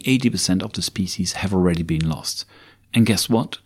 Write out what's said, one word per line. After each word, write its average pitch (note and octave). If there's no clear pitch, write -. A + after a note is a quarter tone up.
eighty B2+
percent F#2+
of G#2
the F#2
species -
have G2
already F2
been D#2+
lost. -
And A#2
guess G#2
what? A2+